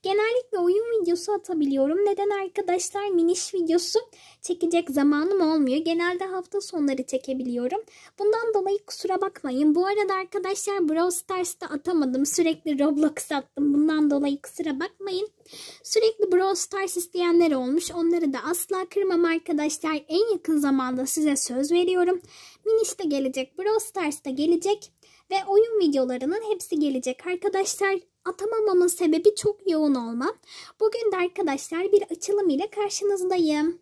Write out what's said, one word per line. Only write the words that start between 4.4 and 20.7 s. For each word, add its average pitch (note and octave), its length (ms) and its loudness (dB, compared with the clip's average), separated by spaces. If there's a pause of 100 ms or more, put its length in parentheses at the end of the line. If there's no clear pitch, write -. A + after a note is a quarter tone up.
çekecek E4+ 480 -2
zamanım D4 500 2
olmuyor. D4+ 360 2
Genelde E4+ 480 -2
hafta F#4 360 -6
sonları C#4 420 -2
çekebiliyorum. C4 760 -4 (380)
Bundan A4 360 0
dolayı G4 320 0
kusura F#4 340 -4
bakmayın. D4+ 540 2
Bu F4+ 120 4
arada G4+ 280 0
arkadaşlar, F#4+ 760 -2
Brawl E4 220 2
Stars'ta F4+ 560 -4
atamadım. D4 600 0
Sürekli D#4+ 520 0
Roblox D4 540 0
attım. C#4+ 420 0
Bundan D4+ 360 4
dolayı C#4+ 320 0
kusura D4+ 380 -6
bakmayın. G4 480 -6 (540)
Sürekli A4 500 2
Brawl F#4+ 220 4
Stars F#4+ 420 -4
isteyenler E4+ 560 4
olmuş. C4+ 380 0
Onları E4 420 2
da B3+ 60 -4 (120)
asla F#4 360 -2
kırmam F#4 380 2
arkadaşlar. D#4 840 -2
En G#4 240 2
yakın D#4+ 260 0
zamanda C4 480 0